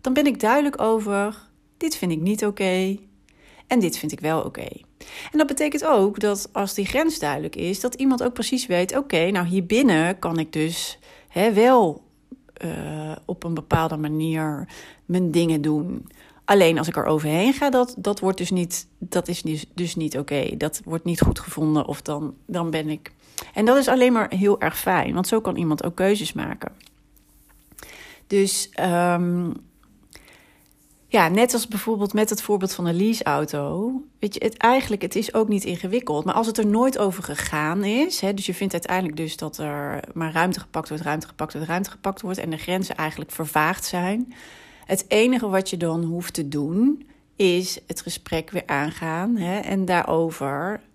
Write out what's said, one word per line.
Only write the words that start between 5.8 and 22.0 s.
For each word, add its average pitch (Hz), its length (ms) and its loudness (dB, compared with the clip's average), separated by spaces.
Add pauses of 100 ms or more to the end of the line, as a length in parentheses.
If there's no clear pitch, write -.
ook 208 360 4
dat 202 320 -2
als 196 220 -2
die 196 120 -2
grens 311 320 0
duidelijk 147 380 -4
is, 185 240 -2
dat 247 140 -2
iemand 262 280 2
ook 247 100 0
precies 247 340 -2
weet: 185 300 0
"Oké, 190 340 0
nou 180 160 0
hierbinnen 185 720 4
kan 170 200 -2
ik 156 140 -4
dus, 160 460 -4 (300)
hè, 214 240 2
wel, 214 520 6 (480)
eh, 156 720 -8
op 175 200 -10
een 170 100 -4
bepaalde 160 420 0
manier 156 720 -2 (360)
mijn 175 260 2
dingen 160 300 4
doen. 151 460 -2 (380)
Alleen 175 340 6
als 156 100 -2
ik - 80 -4
er 151 80 0
overheen 156 480 2
ga, 277 180 2
dat, 247 280 2
dat 202 220 -2
wordt 190 180 0
dus 175 120 -4
niet, 175 360 -2 (120)
dat 180 300 -4
is 175 140 -6
dus, 151 320 -6
dus 175 220 -4
niet 156 220 -2
oké. 143 380 -2
Dat 151 280 -4
wordt 165 200 -6
niet 170 160 0
goed - 180 4
gevonden 156 480 0
of - 160 -6